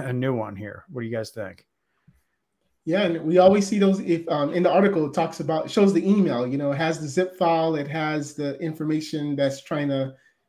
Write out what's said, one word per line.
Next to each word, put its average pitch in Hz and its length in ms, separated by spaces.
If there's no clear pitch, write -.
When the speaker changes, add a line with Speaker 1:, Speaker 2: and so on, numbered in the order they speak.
Speaker 1:
a 123 60
new 127 200
one 107 220
here. 101 340
What 131 120
do 113 60
you 117 80
guys 110 140
think? 95 360
Speaker 2:
Yeah, 175 160
and 165 220
we 165 140
always 196 300
see 208 120
those. 196 200
If, 165 300
um, 147 240
in 180 100
the 170 80
article, 175 340
it - 80
talks 160 280
about, 156 240
it - 60
shows 202 220
the - 160
email. 147 380
You 135 100
know, 143 140
it 139 60
has 160 240
the 151 60
zip 180 300
file, 165 380
it 143 140
has 156 440
the 143 260
information 156 760
that's - 260
trying 147 280
to 135 240